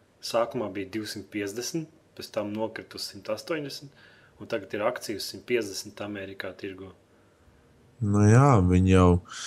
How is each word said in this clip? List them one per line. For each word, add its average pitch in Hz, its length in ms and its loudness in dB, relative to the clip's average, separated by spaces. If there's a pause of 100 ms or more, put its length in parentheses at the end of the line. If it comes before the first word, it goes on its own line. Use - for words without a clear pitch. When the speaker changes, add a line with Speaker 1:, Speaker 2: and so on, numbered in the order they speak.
(220)
Speaker 1:
sākumā 117 460 -4
bija 95 220 -10
divsimt 107 400 -10
piecdesmit, 113 580 -8 (220)
pēc - 200 -18
tam 104 220 -6
nokrita 107 460 -8
uz - 80 -10
simt - 220 -14
astoņdesmit, 143 640 -8 (440)
un 107 120 -18
tagad 107 280 -8
ir 104 100 -2
akcija 117 320 -4
uz - 80 -10
simt - 220 -14
piecdesmit 104 540 -4
Amerikā 98 520 -10
tirgo. 95 400 -14 (1080)
Speaker 2:
Nu 104 220 2
jā, 120 360 8
viņi 90 340 4
jau 90 280 8 (260)